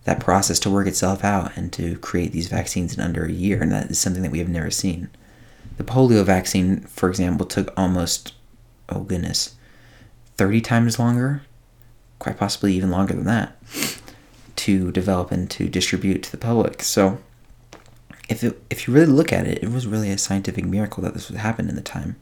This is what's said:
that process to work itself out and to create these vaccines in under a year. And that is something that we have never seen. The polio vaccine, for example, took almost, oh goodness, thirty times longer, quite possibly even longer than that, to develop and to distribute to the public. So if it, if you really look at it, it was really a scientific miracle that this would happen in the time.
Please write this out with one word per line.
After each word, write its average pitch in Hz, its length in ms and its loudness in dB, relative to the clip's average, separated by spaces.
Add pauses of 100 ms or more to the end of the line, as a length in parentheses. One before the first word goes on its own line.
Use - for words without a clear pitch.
that - 160 0
process 92 400 2
to - 100 0
work 98 160 2
itself 92 380 0
out 101 340 0
and 90 160 -6
to 87 240 -4
create - 340 -4
these 85 160 -4
vaccines 87 480 -4
in - 60 -6
under 82 240 -2
a 82 60 -4
year. 90 280 0
And 82 120 0
that - 180 -2
is - 80 -2
something 92 240 -2
that 87 100 -2
we 78 60 -4
have 87 120 -2
never 82 200 -2
seen. 87 400 -4 (680)
The - 60 -6
polio 120 400 6
vaccine, 92 580 2
for - 280 -2
example, 90 380 0
took - 280 -4
almost, 90 600 -2 (520)
oh 98 120 -6
goodness, 95 560 -4 (800)
thirty 104 240 2
times 117 380 2
longer, 123 460 0 (760)
quite - 220 -6
possibly 101 340 0
even 92 160 2
longer 95 240 0
than 90 120 -2
that, 107 300 0 (1000)
to 95 360 2
develop 92 400 0
and 90 200 -2
to 90 180 -2
distribute 92 540 0
to - 80 -12
the - 80 -12
public. 117 420 0
So 98 380 2 (1080)
if - 160 -4
it, - 240 -2
if - 200 -6
you 120 80 4
really 160 100 10
look 139 260 6
at - 140 2
it, - 160 -2
it - 80 -4
was 123 160 -4
really 107 240 -2
a 98 80 0
scientific 95 480 -2
miracle 98 380 -2
that 87 100 -4
this - 160 -10
would - 100 -8
happen 110 300 -2
in - 60 -6
the - 80 -8
time. - 380 -8